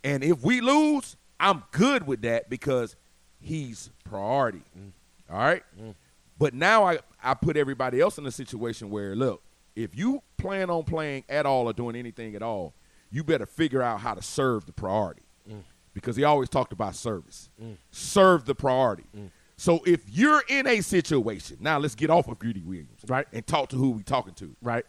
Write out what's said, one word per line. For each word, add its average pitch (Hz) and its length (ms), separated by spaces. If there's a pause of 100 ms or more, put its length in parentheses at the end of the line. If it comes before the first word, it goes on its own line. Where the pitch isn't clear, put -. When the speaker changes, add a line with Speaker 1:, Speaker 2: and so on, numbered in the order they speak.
Speaker 1:
And 135 200
if 147 200
we 240 180
lose, 294 540 (240)
I'm 180 320
good 233 340
with 127 180
that 117 260
because 127 460 (440)
he's 143 500 (140)
priority. 104 600 (140)
Speaker 2:
Mm. 98 140 (400)
Speaker 1:
All 90 80
right? 151 240 (180)
Speaker 2:
Mm. 110 140 (420)
Speaker 1:
But 139 160
now 196 300
I, 170 160 (240)
I 127 100
put 156 240
everybody 131 440
else 185 160
in 147 80
a 131 60
situation 117 580
where, 101 260
look, 120 260 (340)
if 107 220
you 254 240 (160)
plan 190 320
on 170 140
playing 151 460
at 143 160
all 131 220
or 117 60
doing 120 220
anything 117 400
at 104 80
all, 101 300 (360)
you 107 140
better 143 220
figure 135 360
out 117 200
how 113 120
to 90 80
serve 123 440
the 82 80
priority 98 480 (280)
Speaker 2:
Mm. 104 120 (320)
Speaker 1:
because 110 220
he 131 80
always 143 260
talked 127 240
about 98 220
service. - 540 (120)
Speaker 2:
Mm. 110 140 (160)
Speaker 1:
Serve 185 540
the 131 100
priority. 127 480 (120)
Speaker 2:
Mm. 101 140 (280)
Speaker 1:
So 170 280
if 175 240
you're 240 400
in 269 180
a 226 140
situation, 113 800
now 151 200
let's 143 160
get 147 140
off 165 180
of 120 120
Greedy 107 220
Williams 82 460
Speaker 2:
Right. 127 260
Speaker 1:
and 110 120
talk 143 240
to 131 80
who 131 140
we 107 120
talking 123 320
to. 82 260
Speaker 2:
Right. 120 280